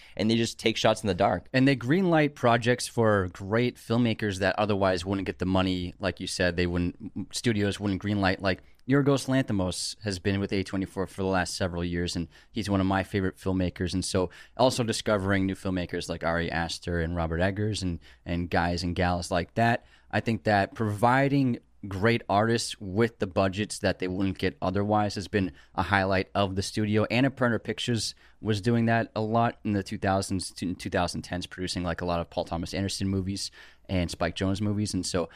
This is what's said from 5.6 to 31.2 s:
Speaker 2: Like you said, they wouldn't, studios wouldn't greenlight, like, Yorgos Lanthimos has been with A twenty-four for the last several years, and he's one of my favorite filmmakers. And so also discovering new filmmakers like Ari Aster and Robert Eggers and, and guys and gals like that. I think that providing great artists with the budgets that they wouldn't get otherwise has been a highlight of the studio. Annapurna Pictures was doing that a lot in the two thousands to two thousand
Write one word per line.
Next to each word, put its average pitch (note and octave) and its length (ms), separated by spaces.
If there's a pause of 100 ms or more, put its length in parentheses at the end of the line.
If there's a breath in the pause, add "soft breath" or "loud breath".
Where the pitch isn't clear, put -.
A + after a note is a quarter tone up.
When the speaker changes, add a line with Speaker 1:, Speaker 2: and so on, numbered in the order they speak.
Speaker 2:
Like F#2 200
you F2+ 80
said, F2 300
they F2 100
wouldn't, F2 640
studios G2+ 480
wouldn't G2 220
greenlight, G2 400
like, F#2+ 220 (240 soft breath)
Yorgos C#3 400
Lanthimos G#2+ 760
has F#2+ 160
been G2 200
with G2 140
A G2 80
twenty-four F#2+ 460
for - 160
the F#2+ 40
last F#2 300
several F2 260
years, F2 320
and E2+ 120 (240 soft breath)
he's G2+ 180
one G2 100
of F#2 60
my F#2+ 160
favorite F#2+ 340
filmmakers. F#2 600
And F#2 100
so F2+ 240 (280 loud breath)
also C3+ 260
discovering G2 640
new F#2+ 80
filmmakers F2+ 520
like E2+ 160
Ari E2 280
Aster E2+ 480
and E2 160
Robert E2 260
Eggers G2 400
and, F2 180 (280 soft breath)
and E2+ 200
guys F2 360
and F2 120
gals F2 360
like E2+ 240
that. A#2 320 (240 soft breath)
I G#2+ 80
think A2 240
that G2+ 320
providing A#2+ 840 (300)
great G#2 420
artists A2 500
with G#2+ 380
the G2+ 100
budgets G2 520
that F#2 180
they F#2 100
wouldn't F#2+ 300
get F#2 240
otherwise G2+ 540
has F#2+ 120
been F#2+ 240 (220 soft breath)
a F#2+ 100
highlight F#2+ 520
of G2 200
the G2 60
studio. G#2+ 480
Annapurna B2 540
Pictures A#2 500 (260 soft breath)
was G2+ 220
doing A#2 240
that A2+ 300
a A2 60
lot A#2 420
in G#2 100
the G2 80
two G#2 160
thousands F#2+ 540
to E2+ 240
two - 160
thousand F2 320